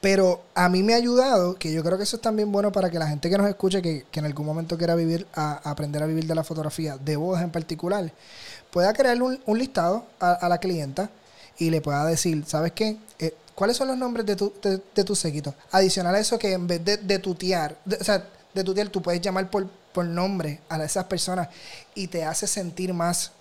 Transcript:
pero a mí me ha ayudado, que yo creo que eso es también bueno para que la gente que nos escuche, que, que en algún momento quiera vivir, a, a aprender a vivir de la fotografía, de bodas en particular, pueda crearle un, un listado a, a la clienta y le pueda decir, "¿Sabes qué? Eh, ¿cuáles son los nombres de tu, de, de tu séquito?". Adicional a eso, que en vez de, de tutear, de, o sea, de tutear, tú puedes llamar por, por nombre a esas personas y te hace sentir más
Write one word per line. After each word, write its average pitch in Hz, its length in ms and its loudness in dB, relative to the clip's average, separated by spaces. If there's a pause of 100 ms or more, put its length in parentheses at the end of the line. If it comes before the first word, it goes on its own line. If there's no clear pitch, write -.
pero 190 400 4 (140)
a 180 140 4
mí 185 120 4
me 214 120 4
ha 233 40 6
ayudado, 240 600 4
que 160 160 -4
yo 160 100 -2
creo 175 140 2
que 202 80 -2
eso 240 100 -4
es 226 60 -8
también 214 300 0
bueno 202 200 2
para 185 180 2
que 170 100 -4
la 156 80 0
gente 151 220 -2
que 196 80 4
nos 202 120 4
escuche, 196 320 0
que, 165 280 -2
que - 100 -6
en 151 60 -4
algún 151 200 -4
momento 165 320 -4
quiera 170 180 2
vivir, 170 380 0
a, 151 340 -2
a 147 40 -4
aprender 147 300 -4
a 151 40 0
vivir 160 200 0
de 160 100 0
la 160 100 0
fotografía, 156 520 -6
de 143 200 -2
bodas 175 260 0
en 170 80 -4
particular, 170 580 -4 (640)
pueda 185 220 4
crearle 247 300 4
un, 254 220 -2
un 214 140 2
listado 208 460 0 (140)
a, 175 140 6
a 175 160 0
la 175 100 4
clienta 175 500 -4 (480)
y 165 120 2
le 160 120 2
pueda 143 240 0
decir, 160 420 0
"¿Sabes 160 240 0
qué? 214 260 -2 (220)
Eh, 160 160 -4 (200)
¿cuáles 220 200 2
son 269 140 -2
los 254 80 -2
nombres 240 280 -4
de 202 120 0
tu, 202 160 -2 (100)
de, 190 180 0 (140)
de 202 80 4
tu 202 120 0
séquito?". 147 380 -4 (180)
Adicional 185 440 4
a 208 40 4
eso, 220 200 0
que 202 140 0
en 180 140 -2
vez 170 180 0
de, 208 120 2
de 202 220 0
tutear, 180 640 -2
de, 202 140 -4
o 202 60 -6
sea, 196 200 2 (300)
de 190 100 0
tutear, 196 260 0
tú 190 120 -4
puedes 175 200 0
llamar 190 280 -2
por, 196 180 -2 (260)
por 180 120 0
nombre 170 640 -2
a 160 140 -4
esas 180 220 -2
personas 180 440 -2 (460)
y 196 120 -6
te 170 160 -4
hace 160 240 -4
sentir 185 460 -4
más 170 480 -2